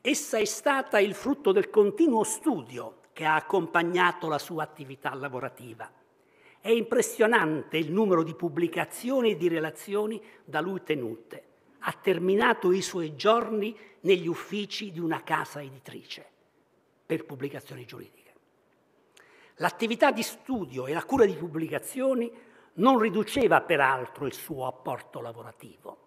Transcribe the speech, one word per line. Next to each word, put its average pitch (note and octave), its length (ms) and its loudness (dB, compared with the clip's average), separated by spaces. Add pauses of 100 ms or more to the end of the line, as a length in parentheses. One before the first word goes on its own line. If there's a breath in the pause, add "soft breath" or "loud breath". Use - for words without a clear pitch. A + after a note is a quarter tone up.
Essa B3 380 -2
è G#3+ 60 2
stata C4+ 560 0
il G3 140 2
frutto - 360 0
del F#3+ 200 4
continuo G#3+ 520 6
studio C3 760 -4 (140)
che E3 120 -8
ha D#3 120 4
accompagnato F3 920 2
la D3 100 0
sua D#3 260 -6
attività C3+ 500 -10
lavorativa. B2+ 760 -10 (720 soft breath)
È G3 80 -8
impressionante A3 1080 2
il D3+ 120 -2
numero F#3 320 4
di D#3+ 120 -4
pubblicazioni F3 960 0
e F#3+ 60 0
di E3+ 120 0
relazioni G3 720 -4 (240 loud breath)
da D3+ 160 -2
lui F3+ 220 -4
tenute. A#2+ 640 -6 (440)
Ha E3+ 40 -6 (100)
terminato F#3+ 680 2
i F#3+ 100 2
suoi E3 340 -6
giorni A3 580 0 (260 loud breath)
negli F3 260 2
uffici G3 640 -6
di D#3+ 80 -12
una D#3+ 240 -2
casa D3 400 -4
editrice C3 640 -18 (800)
per D#3+ 180 -2
pubblicazioni C3 600 -12
giuridiche. - 460 -20 (1200 soft breath)
L'attività A3 540 2
di A3 120 -2
studio C3+ 640 -6
e C#3 60 -4
la E3+ 120 -4
cura B3+ 200 6
di F#3+ 100 2
pubblicazioni E3+ 960 -4 (440 loud breath)
non A#3+ 240 6
riduceva G#3+ 640 2
peraltro C3+ 640 0
il A#2+ 80 -6
suo C3 320 -8
apporto - 540 -8
lavorativo. A2+ 880 -16